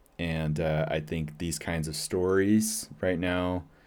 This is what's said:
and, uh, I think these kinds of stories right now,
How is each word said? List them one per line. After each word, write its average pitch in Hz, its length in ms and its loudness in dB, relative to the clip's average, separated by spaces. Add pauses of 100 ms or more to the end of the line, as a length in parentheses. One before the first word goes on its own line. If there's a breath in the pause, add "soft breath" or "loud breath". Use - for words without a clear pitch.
(200)
and, 80 400 -2
uh, 78 300 0
I 80 100 0
think 78 380 -6
these 82 200 -4
kinds 82 300 -4
of 76 80 -6
stories 98 960 2 (120)
right 92 180 0
now, 90 440 0 (240 loud breath)